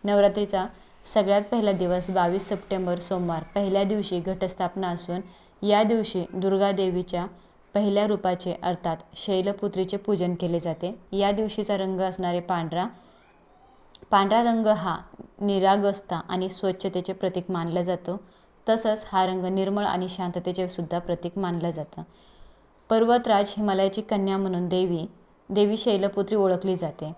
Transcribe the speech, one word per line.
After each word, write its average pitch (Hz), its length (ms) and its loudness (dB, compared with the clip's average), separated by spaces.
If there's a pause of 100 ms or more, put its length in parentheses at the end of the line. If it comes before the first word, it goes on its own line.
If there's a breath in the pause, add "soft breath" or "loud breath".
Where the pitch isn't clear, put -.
नवरात्रीचा 202 600 2 (400 loud breath)
सगळ्यात 202 360 4
पहिला 208 300 0
दिवस 180 400 0
बावीस 180 380 2
सप्टेंबर 180 500 -2
सोमवार, 175 440 -2 (120)
पहिल्या 196 280 2
दिवशी 202 360 0
घटस्थापना 185 720 -4
असून 175 300 -4 (460 loud breath)
या 208 180 6
दिवशी 214 400 0 (100)
दुर्गा 190 380 2
देवीच्या 180 540 -2 (480 loud breath)
पहिल्या 208 340 2
रूपाचे 185 560 0
अर्थात 170 340 -2 (180)
शैलपुत्रीचे 196 840 -2
पूजन 180 380 0
केले 170 240 0
जाते. 175 400 -4 (120)
या 196 200 2
दिवशीचा 208 460 -2
रंग 190 220 -2
असणारे 185 400 -2
पांढरा. 175 480 -2 (1200 loud breath)
पांढरा 208 320 4
रंग 226 220 2
हा 175 320 0 (440)
निरागसता 196 880 2
आणि 185 200 -2
स्वच्छतेचे 185 640 -4
प्रतीक 185 380 -4
मानला 170 300 -2
जातो. 180 380 -2 (500 loud breath)
तसंच 220 420 0
हा 185 140 4
रंग 185 200 -2
निर्मळ 190 380 0
आणि 185 260 -2
शांततेचे 180 580 -4
सुद्धा 175 320 -4
प्रतीक 175 380 -6
मानलं 170 320 -2
जातं. 156 320 -8 (880 soft breath)
पर्वतराज 226 680 4
हिमालयाची 196 440 0
कन्या 196 360 0
म्हणून 180 300 0
देवी, 175 380 0 (440)
देवी 208 280 2
शैलपुत्री 202 580 0
ओळखली 190 400 2
जाते. 156 420 -6